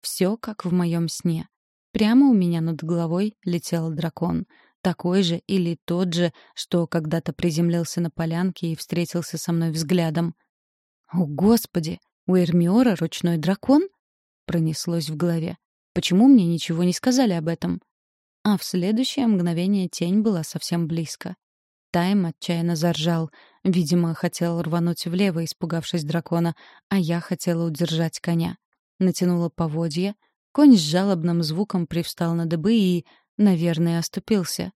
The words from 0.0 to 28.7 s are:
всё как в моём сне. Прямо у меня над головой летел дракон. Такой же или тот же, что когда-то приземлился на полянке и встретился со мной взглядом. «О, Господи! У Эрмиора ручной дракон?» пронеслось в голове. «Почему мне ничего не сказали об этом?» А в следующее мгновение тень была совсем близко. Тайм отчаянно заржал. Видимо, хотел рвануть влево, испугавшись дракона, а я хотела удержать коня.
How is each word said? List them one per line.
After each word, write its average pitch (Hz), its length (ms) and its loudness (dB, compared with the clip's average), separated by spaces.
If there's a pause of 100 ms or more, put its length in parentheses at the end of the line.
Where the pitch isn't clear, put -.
всё 190 360 -2
как - 280 -12
в 175 80 -2
моём 170 340 0
сне. 160 400 -4 (460)
Прямо 240 360 6
у 247 40 6
меня 175 260 2
над 160 240 -4
головой 170 640 -2
летел 170 440 -4
дракон. 165 560 -4 (360)
Такой 180 420 0
же 170 140 0 (100)
или 175 380 0
тот 175 280 -2
же, 170 200 0 (220)
что 170 320 -2
когда-то 165 440 -2
приземлился 170 720 0
на 170 80 -2
полянке 170 580 -4
и 160 80 -4
встретился 170 640 -4
со 170 160 -4
мной 165 180 0
взглядом. 165 640 -2 (760)
«О, 170 160 -2
Господи! 170 760 0 (280)
У 185 80 2
Эрмиора 180 600 4
ручной 170 400 -2
дракон?» 226 500 2 (580)
пронеслось 160 640 -2
в 156 60 -6
голове. 170 420 -2 (360)
«Почему 185 340 4
мне 247 180 8
ничего 170 380 -2
не 180 100 2
сказали 247 400 2
об 160 140 -4
этом?» 175 340 -4 (600)
А 208 140 2
в - 60 -6
следующее 220 640 -2
мгновение 185 600 0
тень 175 340 -2
была 202 220 0
совсем - 440 -4
близко. 165 480 -8 (560)
Тайм 185 340 2
отчаянно 170 500 -2
заржал. 165 560 0 (320)
Видимо, 175 500 2
хотел 170 480 -4
рвануть 170 440 -2
влево, 175 400 -2
испугавшись 165 580 -6
дракона, 165 520 -2 (340)
а 196 80 0
я 170 220 0
хотела 170 460 -4
удержать 160 540 -2
коня. 170 380 -2 (420)